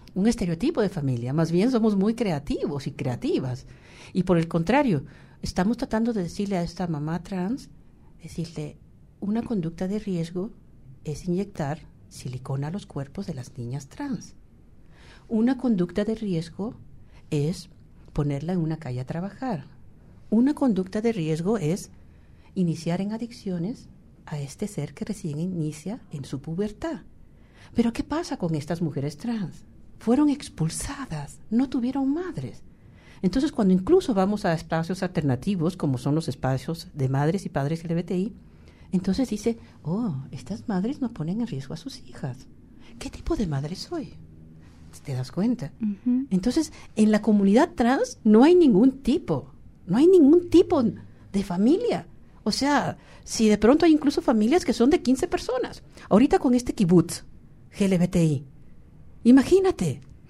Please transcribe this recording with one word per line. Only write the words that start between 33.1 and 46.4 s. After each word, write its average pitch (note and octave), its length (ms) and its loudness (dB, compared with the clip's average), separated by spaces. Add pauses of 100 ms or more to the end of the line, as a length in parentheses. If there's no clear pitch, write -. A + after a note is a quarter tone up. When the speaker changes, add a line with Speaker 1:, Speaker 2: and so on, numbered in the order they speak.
Speaker 1:
Entonces, C4 280 2
cuando F#3+ 220 4
incluso C#4 400 4
vamos G3+ 320 0
a F3 80 2
espacios E3 480 -4
alternativos, D#3+ 760 0
como C3+ 220 0
son C#3 160 -2
los D#3+ 140 -2
espacios C3+ 640 -4
de C3+ 160 -2
madres D3+ 380 0
y - 20 -8
padres D#3 340 -4
L E3+ 100 -4
G - 20 0
B F3 80 -2
T F3+ 120 -6
I, F#3 180 -2 (580)
entonces F#3+ 380 0
dice, A3+ 280 -2 (240)
"Oh, E3 480 -4
estas - 380 -12
madres A3 340 -2
no A#3 120 -4
ponen F3 280 -6
en A#3 60 -4
riesgo C3+ 260 -8
a D#3+ 40 -8
sus - 300 -14
hijas. - 400 -12 (520)
¿Qué C#4 100 -10
tipo - 260 -6
de G#3+ 120 -2
madre D3 280 -4
soy?". D4 380 -10 (920)
¿Te C#3 100 -8
das B2+ 180 -6
cuenta? G3 500 -2
Speaker 2:
Ujú. B3 480 -2
Speaker 1:
Entonces, B3 420 0 (240)